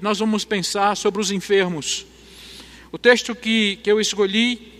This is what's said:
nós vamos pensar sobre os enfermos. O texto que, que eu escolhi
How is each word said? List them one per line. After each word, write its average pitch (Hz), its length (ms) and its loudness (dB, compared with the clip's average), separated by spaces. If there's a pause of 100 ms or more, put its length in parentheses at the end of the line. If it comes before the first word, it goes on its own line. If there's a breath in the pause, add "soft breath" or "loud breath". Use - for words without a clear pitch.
nós 202 200 -2
vamos 214 240 0
pensar 202 520 0
sobre 202 240 -2
os 196 120 -2
enfermos. 180 760 0 (840 loud breath)
O 160 60 -10
texto 240 360 4
que, 214 480 0
que 202 80 0
eu 214 100 2
escolhi 214 800 -2